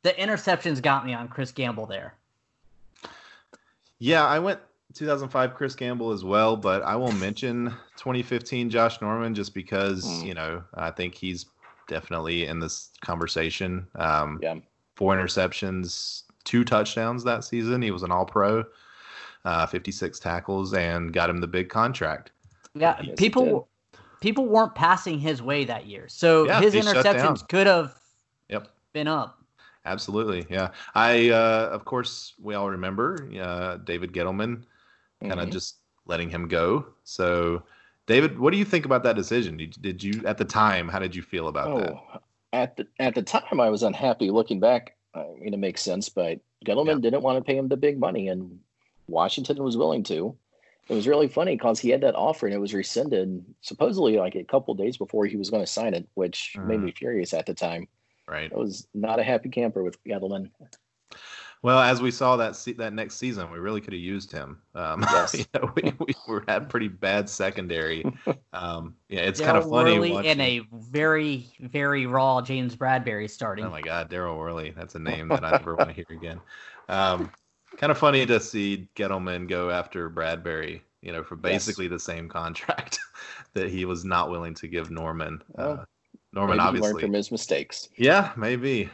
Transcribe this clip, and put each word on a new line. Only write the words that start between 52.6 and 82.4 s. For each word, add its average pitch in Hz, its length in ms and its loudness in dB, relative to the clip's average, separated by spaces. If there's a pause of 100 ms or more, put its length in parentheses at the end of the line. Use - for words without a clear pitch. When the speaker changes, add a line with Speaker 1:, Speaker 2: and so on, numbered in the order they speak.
Speaker 3:
rescinded 95 680 -2 (180)
supposedly, 156 560 2
like, 92 180 0
a 90 80 -6
couple 135 320 0
days 107 220 -2
before 104 280 0
he 104 120 -4
was 98 120 -4
gonna 104 180 0
sign 110 260 -2
it, 85 220 -4
which 90 440 -4
made 107 220 -2
Speaker 2:
Mm. - 20 -2
Speaker 3:
me 85 80 -2
furious 117 420 -2
at - 120 -2
the 92 80 -4
time. 85 340 -4 (400)
Speaker 2:
Right. 78 240 -6
Speaker 3:
I - 60 -10
was 107 360 -6
not 110 260 0
a 110 40 2
happy 123 260 0
camper 113 340 -2
with 87 200 -6
Gettleman. 95 480 -6 (1120)
Speaker 2:
Well, 127 160 8
as 123 220 6
we 127 100 2
saw 127 260 4
that 110 180 0
se-, - 180 -10
that 113 200 -6
next 110 220 -6
season, 101 360 -6
we 85 60 -12
really 104 240 -4
could 101 120 -12
have 87 80 -8
used 95 300 -8
him. 71 300 -12 (140)
Um, 85 260 -4
<laughs> 104 100 2
Speaker 3:
Yes. - 220 2
Speaker 2:
you 120 120 -4 (100)
know, 123 200 -2
we, 151 240 0
we 139 140 -4 (140)
were, 107 200 -4
had 104 220 -2
pretty 113 200 -2
bad 98 400 -2
secondary. 85 760 -4 (220)
Speaker 3:
<laughs> - 280 -6
Speaker 2:
Um, 85 420 -8 (140)
yeah, 92 120 -4
it's 98 180 0
Speaker 1:
Daryl 156 60 0
Speaker 2:
kinda 110 160 6
funny 120 320 6
Speaker 1:
Worley - 180 4
Speaker 2:
watching. - 200 0
Speaker 1:
in 143 100 4
a 123 180 2 (140)
very, 143 760 0 (120)
very 143 480 -2
raw 131 340 4
James 127 340 -4
Bradbury 123 520 0
starting. 104 380 -6
Speaker 2:
Oh 90 40 -6
my 76 120 -10
God, 82 280 -4
Daryl 90 280 -4
Worley. 80 380 -6
That's 82 200 -14
a 82 40 -10
name 80 300 -6
that 80 160 0
I 80 60 0
never 85 240 0
wanna 82 180 0
hear 85 160 -10
again. 82 320 -12 (480)
Um, 92 420 0 (460)
kinda 147 180 2
funny 135 300 4
to 113 140 4
see 101 560 -4
Gettleman 90 520 -4
go 90 220 -2
after 87 400 -4
Bradbury, 82 720 -4 (200)
you 87 100 -12
know, 82 120 -8
for 87 120 -12
Speaker 3:
Yes. 92 300 0
Speaker 2:
basically 95 220 -4
the 85 120 -6
same 85 280 -8
contract - 720 -6 (260)